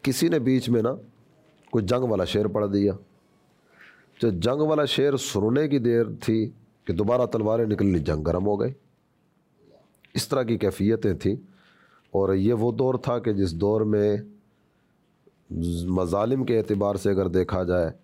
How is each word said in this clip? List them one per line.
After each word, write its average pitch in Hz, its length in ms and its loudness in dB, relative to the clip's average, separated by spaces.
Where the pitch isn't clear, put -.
کسی 135 260 0
نے 165 100 2
بیچ 127 300 0
میں 117 140 2
نا 120 120 0
کوئی 110 140 0
جنگ 123 180 0
والا 104 220 0
شعر 104 200 0
پڑھ 104 280 0
دیا، 101 200 2
تو 117 80 2
جنگ 110 320 0
والا 151 240 2
شعر 139 320 0
سننے 123 520 0
کی 139 100 2
دیر 117 260 2
تھی 110 300 0
کہ 98 80 -4
دوبارہ 113 340 2
تلواریں 113 400 0
نکلنی، 98 320 2
جنگ 76 240 -2
گرم 87 240 0
ہو 101 140 0
گئی۔ 123 120 -2
اس 139 140 -6
طرح 135 140 0
کی 113 160 -2
کیفیتیں 104 560 0
تھیں۔ 98 220 -2
اور 98 240 2
یہ 98 180 2
وہ 117 200 0
دور 127 220 0
تھا 120 240 -2
کہ 107 140 -2
جس 95 220 0
دور 101 260 0
میں 104 360 2
مظالم 98 580 -2
کے 120 140 0
اعتبار 101 360 -2
سے 101 160 -2
اگر 95 180 0
دیکھا 92 340 0
جائے 87 280 0